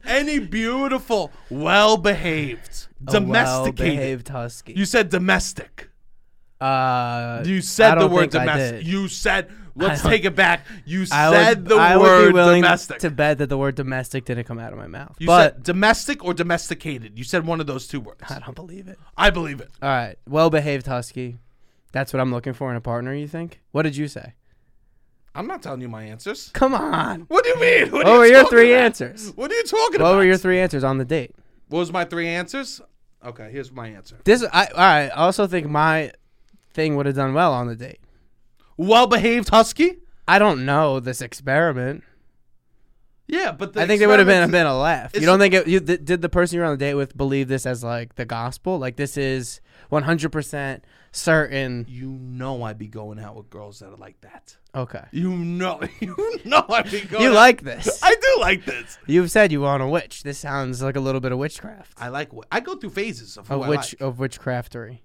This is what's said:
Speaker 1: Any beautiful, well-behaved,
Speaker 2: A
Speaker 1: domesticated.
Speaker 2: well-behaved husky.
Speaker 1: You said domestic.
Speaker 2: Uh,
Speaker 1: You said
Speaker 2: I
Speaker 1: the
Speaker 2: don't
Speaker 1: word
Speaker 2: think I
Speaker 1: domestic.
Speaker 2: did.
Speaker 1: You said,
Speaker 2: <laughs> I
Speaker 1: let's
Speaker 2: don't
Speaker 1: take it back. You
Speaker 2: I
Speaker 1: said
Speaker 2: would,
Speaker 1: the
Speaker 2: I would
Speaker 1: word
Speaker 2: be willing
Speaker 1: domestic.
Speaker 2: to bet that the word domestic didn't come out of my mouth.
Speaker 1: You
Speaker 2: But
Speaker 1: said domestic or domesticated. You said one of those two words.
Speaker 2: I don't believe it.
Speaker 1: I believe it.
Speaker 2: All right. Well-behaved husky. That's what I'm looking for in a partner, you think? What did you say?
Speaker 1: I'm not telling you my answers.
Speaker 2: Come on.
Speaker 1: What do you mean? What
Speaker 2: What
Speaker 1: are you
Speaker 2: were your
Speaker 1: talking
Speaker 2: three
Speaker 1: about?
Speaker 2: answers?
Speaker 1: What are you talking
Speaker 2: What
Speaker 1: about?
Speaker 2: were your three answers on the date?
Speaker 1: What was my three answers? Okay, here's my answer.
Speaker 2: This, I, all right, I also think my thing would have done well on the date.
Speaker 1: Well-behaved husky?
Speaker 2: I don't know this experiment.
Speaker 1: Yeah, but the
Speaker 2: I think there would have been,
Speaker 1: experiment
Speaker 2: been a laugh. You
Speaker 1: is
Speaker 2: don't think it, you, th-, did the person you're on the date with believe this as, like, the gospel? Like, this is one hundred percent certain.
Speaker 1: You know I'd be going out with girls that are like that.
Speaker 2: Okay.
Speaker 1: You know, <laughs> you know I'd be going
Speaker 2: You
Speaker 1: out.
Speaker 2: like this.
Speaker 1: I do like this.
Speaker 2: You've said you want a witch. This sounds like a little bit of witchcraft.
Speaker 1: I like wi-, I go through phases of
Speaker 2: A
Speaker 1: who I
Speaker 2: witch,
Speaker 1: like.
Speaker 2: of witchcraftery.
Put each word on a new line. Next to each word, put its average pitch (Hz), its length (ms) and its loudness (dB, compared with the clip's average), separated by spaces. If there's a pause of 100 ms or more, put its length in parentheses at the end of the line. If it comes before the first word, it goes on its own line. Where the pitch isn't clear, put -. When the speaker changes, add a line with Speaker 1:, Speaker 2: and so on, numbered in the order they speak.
Speaker 1:
Any 285 320 -2
beautiful, 226 920 -4 (200)
well-behaved, 165 1400 0 (180)
Speaker 2:
A 135 60 -4
Speaker 1:
domesticated. 131 640 0
Speaker 2:
well-behaved 135 500 -4
husky. 120 440 -12
Speaker 1:
You 190 140 -2
said 202 240 2
domestic. 185 800 -4 (680)
Speaker 2:
Uh, 123 880 -2
Speaker 1:
You 185 160 -2
said 220 320 4
Speaker 2:
I - 40 6
Speaker 1:
the 165 60 2
Speaker 2:
don't 190 100 2
Speaker 1:
word 170 200 2
Speaker 2:
think 156 100 0
I - 40 0
Speaker 1:
domestic. 135 320 -2
Speaker 2:
did. 165 80 -10
Speaker 1:
You 190 220 -6
said, 190 420 -4 (140)
Speaker 2:
<laughs> - 140 -20
I 170 60 -4
Speaker 1:
let's 151 180 -2
Speaker 2:
don't - 80 2
Speaker 1:
take 214 140 0
it 185 100 -2
back. 170 300 0 (220)
You 180 160 -6 (100)
Speaker 2:
I 151 180 4
Speaker 1:
said 208 280 6
Speaker 2:
would, 180 100 -10
Speaker 1:
the 220 80 6
Speaker 2:
I 175 200 6
would 185 60 8
Speaker 1:
word 185 260 10
Speaker 2:
be 175 40 6
willing 180 300 6
Speaker 1:
domestic. 175 380 0
Speaker 2:
to 170 100 -4
bet 147 280 0
that 143 120 -4
the 135 80 -4
word 139 160 -4
domestic 131 500 -8
didn't 120 200 -8
come 117 140 -14
out 113 140 -16
of 104 60 -16
my 107 80 -18
mouth. 110 320 -18
Speaker 1:
You 165 80 -8
Speaker 2:
But 165 300 6
Speaker 1:
said 131 80 -16
domestic 208 600 0
or 180 80 -4
domesticated. 156 840 -6
You 127 60 -12
said 170 220 -4
one 165 140 -4
of 151 60 -6
those 131 200 -10
two 143 140 -10
words. - 300 -20
Speaker 2:
I 135 80 -12
don't - 160 -16
believe 185 340 -20
it. 190 100 -20 (200)
Speaker 1:
I 202 100 6
believe 160 320 -4
it. - 80 -18 (140)
Speaker 2:
All 139 80 -4
right. 117 260 -4 (100)
Well-behaved 151 600 0
husky. 123 520 -10 (540)
That's 131 220 -6
what 135 60 -2
I'm 127 120 -2
looking 120 220 -8
for 127 160 -10
in 120 60 -8
a 117 40 -8
partner, 120 340 -8
you 147 140 -10
think? 165 320 -14 (120)
What 147 100 -2
did 151 140 -2
you 147 120 -6
say? - 240 -18 (1040)
Speaker 1:
I'm 190 120 -10
not 370 160 -12
telling 131 160 -12
you 123 80 -12
my 110 160 -14
answers. 110 500 -14
Speaker 2:
Come 269 200 2
on. 226 480 -4
Speaker 1:
What - 200 0
do 480 80 0
you 494 100 0
mean? 480 300 2
What - 140 -2
Speaker 2:
What - 20 8
Speaker 1:
are 208 80 8
you 240 60 10
Speaker 2:
were 233 60 10
your 254 180 10
Speaker 1:
talking 254 120 0
Speaker 2:
three 233 160 8
Speaker 1:
about? 247 120 6
Speaker 2:
answers? 214 500 -4
Speaker 1:
What 285 160 -8
are 427 40 -6
you 466 100 -2
talking - 360 -2
Speaker 2:
What 165 100 4
Speaker 1:
about? 190 60 6
Speaker 2:
were 196 80 4
your 185 120 4
three 185 240 0
answers 143 240 -2
on 135 140 -2
the 131 60 -4
date? 131 300 -6 (340)
Speaker 1:
What 160 120 -4
was 165 120 -6
my 180 120 -4
three 170 240 -6
answers? 180 520 -8 (440)
Okay, 117 260 -18
here's 131 220 -14
my 120 160 -14
answer. 104 340 -20
Speaker 2:
This, 233 300 4
I, 185 140 2
all - 120 -10
right, 160 300 6
I - 20 -
also 185 380 0
think 170 180 -4
my 151 460 0 (600)
thing 156 220 -2
would 139 120 -2
have 139 100 -2
done 135 180 -2
well 165 180 2
on 123 140 -4
the 117 80 -10
date. 120 240 -18 (800)
Speaker 1:
Well-behaved 220 720 4
husky? 254 500 4 (300)
Speaker 2:
I 185 100 6
don't 175 260 2
know 143 360 0
this 123 200 -8
experiment. 135 840 -4 (1200)
Speaker 1:
Yeah, 349 260 -4
but - 200 -12
the - 80 -4
Speaker 2:
I 170 60 0
think 208 140 2
there 208 80 6
would 208 120 8
have 190 80 8
been, 185 160 6
Speaker 1:
experiment 170 80 0
Speaker 2:
been 170 140 4
a 131 120 0
laugh. 135 360 -2
You 202 60 -2
Speaker 1:
is 156 60 2
Speaker 2:
don't 185 140 6
think 190 140 4
it, 175 120 2
you, 185 140 2
th-, 160 240 -4
did 170 180 -2
the 175 60 -4
person 175 280 0
you're 170 100 -2
on 156 60 -2
the 143 40 -4
date 143 180 -4
with 139 220 -6
believe 139 320 -4
this 135 180 -4
as, 123 160 -6
like, 120 340 -10
the 127 80 -8
gospel? 120 540 -8
Like, 127 180 -8
this 139 200 -8
is 131 440 -6 (280)
one 151 140 -2
hundred 156 280 -2
percent 139 540 -10 (260)
certain. 135 800 -2
Speaker 1:
You 127 220 -14
know 127 540 -12
I'd 107 140 -12
be 110 100 -14
going 107 300 -16
out 107 160 -18
with 104 140 -20
girls 104 300 -20
that 98 120 -20
are 101 60 -20
like 98 240 -20
that. - 360 -20 (180)
Speaker 2:
Okay. 127 380 -10
Speaker 1:
You 180 180 -4
know, 175 500 -6 (100)
<laughs> - 100 -16
you 185 160 -10 (280)
know 285 240 2
I'd 208 220 -2
be 208 120 -6
going 214 200 -4
Speaker 2:
You 262 80 4
Speaker 1:
out. 233 60 4
Speaker 2:
like 240 260 6
this. 131 400 -8
Speaker 1:
I 370 180 6
do 523 200 2
like 190 240 -2
this. - 420 -12
Speaker 2:
You've 165 240 2
said 208 220 4
you 147 80 -2
want 139 220 -2
a 131 40 -4
witch. - 380 -6
This 143 140 -12
sounds 131 440 -8
like 135 140 -6
a 139 40 -4
little 135 200 -4
bit 127 120 -6
of 127 60 -6
witchcraft. 180 640 -12
Speaker 1:
I 120 60 -12
like 139 220 -10
wi-, - 200 -20
I - 100 -2
go 359 140 -12
through 196 160 -14
phases 196 480 -10
of 104 120 -20
Speaker 2:
A 139 40 -6
Speaker 1:
who 139 80 -4
I 131 60 -6
Speaker 2:
witch, 143 320 -4
Speaker 1:
like. - 0 -
Speaker 2:
of 131 160 -8
witchcraftery. 123 880 -10